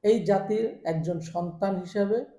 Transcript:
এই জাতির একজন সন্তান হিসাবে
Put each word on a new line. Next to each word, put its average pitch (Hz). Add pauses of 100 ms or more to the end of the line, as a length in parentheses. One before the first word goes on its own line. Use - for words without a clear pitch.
এই 208
জাতির 202 (180)
একজন 165
সন্তান 175
হিসাবে 202 (140)